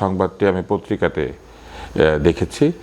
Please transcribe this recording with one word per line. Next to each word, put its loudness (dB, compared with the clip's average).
সংবাদটি -2
আমি 0
পত্রিকাতে, -2
আহ, -2
দেখেছি 0